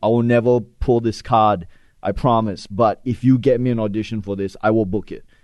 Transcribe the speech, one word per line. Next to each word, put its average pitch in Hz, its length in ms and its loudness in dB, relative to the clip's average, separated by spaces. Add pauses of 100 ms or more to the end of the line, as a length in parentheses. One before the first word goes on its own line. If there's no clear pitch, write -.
I 104 40 2
will 117 160 2
never 120 360 2
pull 117 400 -2
this 113 220 -4
card. 107 440 2 (380)
I 101 80 -4
promise. 110 560 -2
But 104 380 0
if 123 180 -6
you 131 160 6
get 123 200 2
me 123 120 -2
an 117 80 -2
audition 107 420 -4
for 101 140 -6
this, 98 260 -6
I 107 100 2
will 110 140 2
book 95 260 -6
it. - 140 -16 (180)